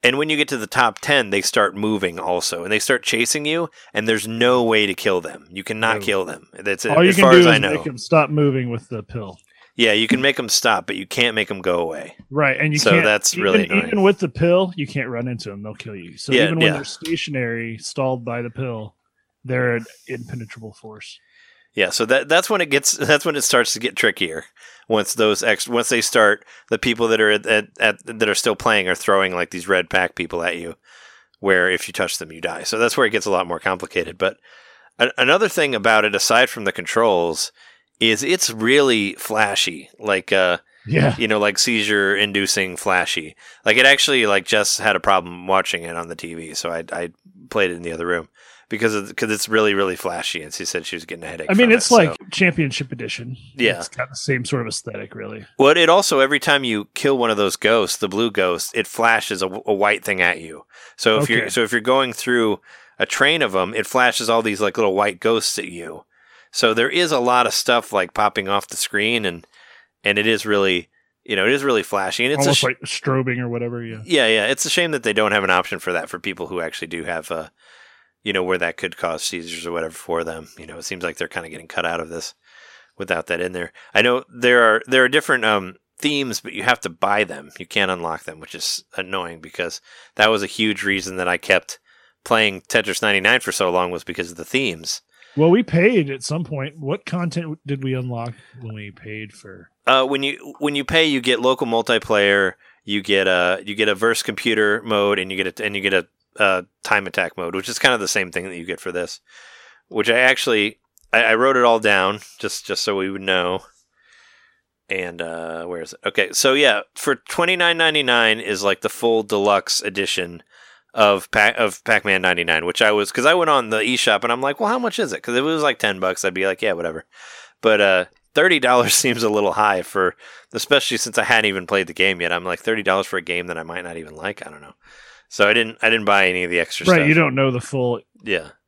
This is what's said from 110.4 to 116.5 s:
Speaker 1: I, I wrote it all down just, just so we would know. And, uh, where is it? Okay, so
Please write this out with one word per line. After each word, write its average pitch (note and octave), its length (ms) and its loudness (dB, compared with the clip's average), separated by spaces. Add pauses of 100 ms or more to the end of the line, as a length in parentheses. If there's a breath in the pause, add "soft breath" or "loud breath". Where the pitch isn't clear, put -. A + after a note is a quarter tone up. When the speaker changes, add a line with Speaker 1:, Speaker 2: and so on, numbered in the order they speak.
Speaker 1:
I, A#2 100 6
I A2 120 6
wrote C3 220 4
it B2 60 4
all A#2 160 6
down G2+ 400 2 (180)
just, - 280 -8
just - 180 -4
so G#2 120 -2
we F#2+ 140 -2
would G2 120 -8
know. F#2 420 0 (1300 soft breath)
And, F2+ 320 -6
uh, E2 440 -10
where F2 160 -10
is D#2+ 120 -14
it? - 120 -20
Okay, G2 260 0
so C3+ 220 2